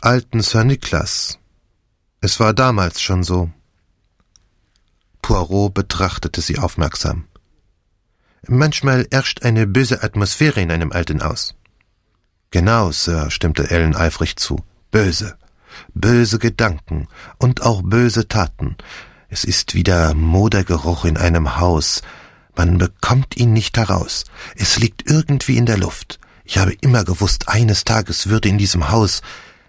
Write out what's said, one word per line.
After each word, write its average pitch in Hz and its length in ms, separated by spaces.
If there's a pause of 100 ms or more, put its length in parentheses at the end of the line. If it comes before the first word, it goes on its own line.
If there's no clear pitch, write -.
alten 120 400
Sir 110 220
Nicholas. - 760 (840)
Es - 180
war 110 140
damals 101 480
schon 90 220
so." 90 260 (1700)
Poirot 98 500
betrachtete - 680
sie 73 180
aufmerksam. 78 640 (1200)
"Manchmal 135 640
herrscht - 320
eine 110 240
böse 113 380
Atmosphäre 104 580
in 85 80
einem 82 220
alten 82 320
Haus." - 320 (960)
"Genau, 98 400
Sir", 80 400
stimmte 76 400
Ellen 80 240
eifrig 82 400
zu. - 280 (280)
"Böse. 101 460 (580)
Böse 113 420
Gedanken 95 680 (320)
und 123 240
auch 107 180
böse 113 460
Taten. - 480 (540)
Es - 140
ist - 300
wie 87 100
der 82 300
Modergeruch 85 920
in 80 120
einem 82 400
Haus. 85 460 (520)
Man 87 220
bekommt - 600
ihn 117 160
nicht 110 240
heraus. 95 480 (300)
Es - 220
liegt - 320
irgendwie 143 480
in 120 80
der 113 120
Luft. - 420 (240)
Ich - 160
habe 95 220
immer 120 240
gewusst, - 420
eines 110 380
Tages 110 420
würde 107 220
in 101 100
diesem 90 320
Haus 107 300 (480)